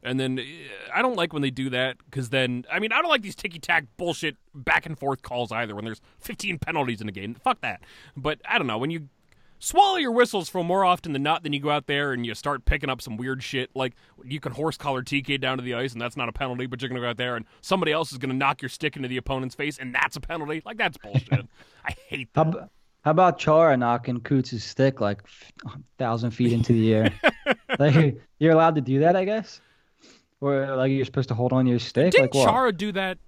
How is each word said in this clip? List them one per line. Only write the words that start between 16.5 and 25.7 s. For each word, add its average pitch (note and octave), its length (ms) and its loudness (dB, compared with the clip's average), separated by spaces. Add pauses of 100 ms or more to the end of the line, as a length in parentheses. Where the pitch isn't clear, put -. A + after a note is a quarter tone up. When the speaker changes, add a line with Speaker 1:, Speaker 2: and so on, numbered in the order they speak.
Speaker 1:
but B2 140 -10
you're C3 80 -6
gonna B2 120 -6
go A#2+ 80 -4
out A#2 80 -6
there B2 180 -4
and A2+ 100 -8 (160)
somebody F3 300 0
else D#3 200 -2
is C#3 80 -12
gonna C3 160 -4
knock C#3 260 0
your B2 80 -8
stick - 260 -6
into C3+ 120 -8
the B2+ 100 -4
opponent's C3 380 -6
face, D3 240 -6
and B2+ 160 -8
that's C3+ 200 0
a D3 60 -10
penalty. D#3 420 -8
Like, A3 140 -14
that's F#3 200 -2
bullshit. G#2+ 500 -2 (180)
Speaker 2:
<laughs> - 200 -18
Speaker 1:
I C#3+ 60 -6 (160)
hate C3+ 280 -10
Speaker 2:
How D#3+ 80 6
Speaker 1:
that. D#3+ 120 0
Speaker 2:
ab-, - 140 -12 (320)
how D3+ 100 2
about F3 280 4
Chara D#3 380 6
knocking A#2+ 420 0
Kutz's B2 440 0
stick, C3+ 380 2
like, G2+ 240 -2
f-, - 260 -20 (140)
a C#3 140 -12 (180)